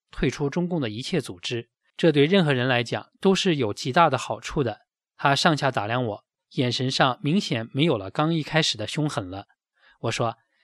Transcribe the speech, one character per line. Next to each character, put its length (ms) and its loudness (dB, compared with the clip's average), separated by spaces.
退 200 -2
出 180 -2
中 180 -2
共 140 -2
的 80 -2
一 140 -8
切 180 -2
组 180 -8
织， 300 -8
这 140 4
对 140 6
任 180 4
何 120 2
人 120 0
来 160 2
讲 280 -8
都 140 4
是 220 0
有 180 -2
极 180 -6
大 160 6
的 80 0
好 240 -6
处 240 -2
的。 220 -6
他 160 2
上 200 2
下 140 0
打 160 -2
量 180 -2
我， 200 -6
眼 200 0
神 180 -2
上 320 0
明 180 0
显 320 -4
没 120 0
有 140 2
了 120 -10
刚 220 0
一 100 0
开 200 0
始 160 -2
的 80 -6
凶 240 -2
狠 180 -6
了。 200 -12
我 80 -2
说， 280 -2